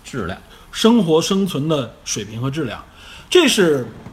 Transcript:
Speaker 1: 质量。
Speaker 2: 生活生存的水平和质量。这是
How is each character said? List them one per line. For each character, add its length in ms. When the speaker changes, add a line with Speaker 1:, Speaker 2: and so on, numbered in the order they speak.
Speaker 1:
质 220
量。 120
Speaker 2:
生 300
活 200
生 260
存 220
的 240
水 220
平 160
和 100
质 140
量。 180
这 200
是 400